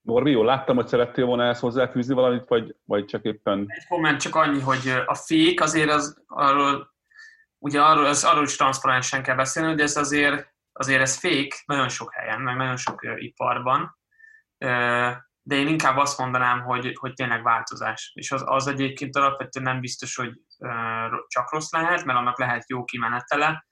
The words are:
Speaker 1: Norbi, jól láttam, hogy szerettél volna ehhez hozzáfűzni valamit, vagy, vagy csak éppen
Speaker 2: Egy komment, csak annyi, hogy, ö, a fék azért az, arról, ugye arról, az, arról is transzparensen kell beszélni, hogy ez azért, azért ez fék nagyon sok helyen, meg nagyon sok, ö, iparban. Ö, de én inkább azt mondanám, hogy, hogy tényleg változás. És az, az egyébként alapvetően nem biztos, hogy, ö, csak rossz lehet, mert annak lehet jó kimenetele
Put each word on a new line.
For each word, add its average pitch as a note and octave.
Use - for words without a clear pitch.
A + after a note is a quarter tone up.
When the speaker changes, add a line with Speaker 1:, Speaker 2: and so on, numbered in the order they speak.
Speaker 1:
Norbi, B2
jól A2+
láttam, B2+
hogy A#2+
szerettél B2
volna A#2+
ehhez A#2+
hozzáfűzni B2
valamit, B2
vagy, A#2
vagy G#2
csak -
éppen G2+
Speaker 2:
Egy -
komment, D#3+
csak -
annyi, D3+
hogy, C3
ö, B2+
a C#3+
fék E3
azért D#3
az, D3+
arról, C#3
ugye C#3+
arról, D3+
az, C#3+
arról D3+
is C3+
transzparensen C3+
kell C3
beszélni, D#3+
hogy D#3
ez D3
azért, C#3+
azért C3
ez C3
fék C#3+
nagyon C#3
sok -
helyen, A2+
meg B2+
nagyon B2+
sok, -
ö, A#2
iparban. B2+
Ö, B2
de C#3+
én C#3
inkább D3+
azt C#3
mondanám, B2
hogy, B2
hogy C3
tényleg A#2
változás. A2+
És -
az, C3+
az C3+
egyébként C3+
alapvetően C#3
nem B2+
biztos, B2+
hogy, A#2+
ö, B2+
csak -
rossz D#3
lehet, E3
mert B2
annak A#2+
lehet B2
jó B2+
kimenetele B2+